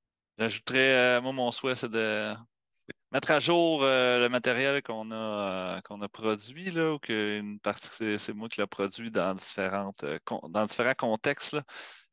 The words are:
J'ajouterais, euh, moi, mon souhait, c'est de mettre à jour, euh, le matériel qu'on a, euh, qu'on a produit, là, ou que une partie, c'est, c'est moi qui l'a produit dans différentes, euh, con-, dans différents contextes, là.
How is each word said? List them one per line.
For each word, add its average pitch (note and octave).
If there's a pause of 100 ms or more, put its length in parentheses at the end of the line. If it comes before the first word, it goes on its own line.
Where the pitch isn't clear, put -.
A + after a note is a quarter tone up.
(380)
J'ajouterais, B2
euh, -
moi, C3
mon B2+
souhait, B2+
c'est B2
de G#2+ (800)
mettre C#3
à D3
jour, E3
euh, B2+
le A#2+
matériel B2+
qu'on A2
a, G2+
euh, F#2+
qu'on G#2
a G2+
produit, A#2
là, D#3+
ou C#3+
que G#2
une G#2
partie, -
c'est, G#2+
c'est -
moi A2
qui -
l'a G2+
produit G#2+
dans F#2+
différentes, G2
euh, D2
con-, -
dans G#2
différents B2
contextes, B2
là. D3 (500)